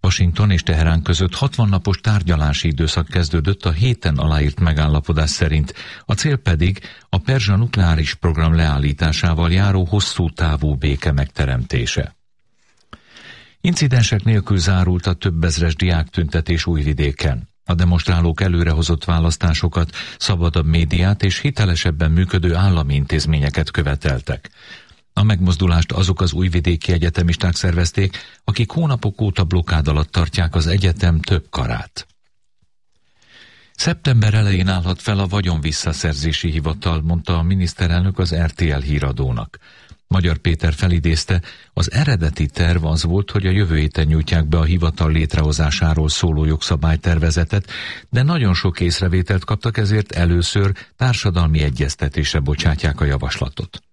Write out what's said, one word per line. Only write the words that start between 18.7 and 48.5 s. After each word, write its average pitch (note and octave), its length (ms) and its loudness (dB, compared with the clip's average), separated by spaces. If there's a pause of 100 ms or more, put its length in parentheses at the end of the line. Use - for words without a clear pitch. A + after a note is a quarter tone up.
választásokat, E2 920 0 (220)
szabadabb E2+ 480 0
médiát E2+ 580 2
és F#2+ 160 0
hitelesebben E2+ 720 0
működő F2+ 440 2
állami E2+ 400 2
intézményeket D2 760 0
követeltek. C#2+ 800 -4 (640)
A G2+ 100 2
megmozdulást F2+ 680 2
azok F2+ 300 0
az F2 120 0
újvidéki F2 580 0
egyetemisták E2+ 640 0
szervezték, F2+ 640 0 (260)
akik G#2 280 -2
hónapok C3+ 500 -2
óta G2+ 220 0
blokád E2 440 0
alatt D2+ 240 0
tartják E2 440 -2
az E2 120 0
egyetem F2 520 2
több D#2+ 300 -2
karát. - 580 -6 (1700)
Szeptember A#2 580 2
elején G2+ 340 2
állhat F#2 340 -2
fel G2+ 180 -2
a G2 80 0
vagyonvisszaszerzési D#2+ 1200 -2
hivatal, D#2+ 500 -2
mondta E2 360 -2
a E2 60 0
miniszterelnök F2+ 760 0
az D#2+ 160 0
R D#2+ 160 0
T - 100 -6
L D2 200 0
híradónak. C2 760 -2 (540)
Magyar E2+ 260 0
Péter D#2+ 360 0
felidézte, E2+ 680 0 (320)
az - 180 -2
eredeti F2 540 0
terv E2+ 400 0
az D#2+ 180 0
volt, F#2 280 -2
hogy F#2+ 140 -2
a F#2 60 2
jövő F2+ 260 2
héten D2+ 280 0
nyújtják D#2 420 2
be D#2+ 100 2
a D#2+ 60 2
hivatal D#2+ 480 0
létrehozásáról D#2 1000 0
szóló D#2 360 0
jogszabálytervezetet, D#2+ 1300 0 (380)
de A#2+ 140 0
nagyon C#3 300 2